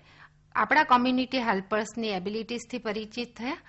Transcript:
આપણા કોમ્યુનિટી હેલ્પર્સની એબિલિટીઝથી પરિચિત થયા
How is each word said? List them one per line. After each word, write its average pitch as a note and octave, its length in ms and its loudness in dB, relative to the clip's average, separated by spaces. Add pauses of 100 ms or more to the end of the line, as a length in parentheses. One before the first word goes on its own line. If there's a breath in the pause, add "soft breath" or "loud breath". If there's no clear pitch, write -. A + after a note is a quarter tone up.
(540 loud breath)
આપણા C#4 300 4
કોમ્યુનિટી B3+ 540 4
હેલ્પર્સની A3 680 0
એબિલિટીઝથી G#3+ 680 -6
પરિચિત A3 580 -6
થયા B3 200 -4 (120)